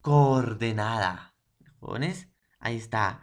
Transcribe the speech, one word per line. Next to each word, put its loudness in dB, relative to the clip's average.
coordenada. 2
Jóvenes, -6
ahí -6
está. -2